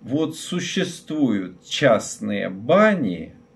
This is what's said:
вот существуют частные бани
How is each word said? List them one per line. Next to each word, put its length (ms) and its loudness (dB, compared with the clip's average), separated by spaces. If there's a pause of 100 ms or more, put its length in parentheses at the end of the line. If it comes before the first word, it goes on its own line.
вот 340 -2
существуют 1300 -2
частные 840 0
бани 840 2 (220)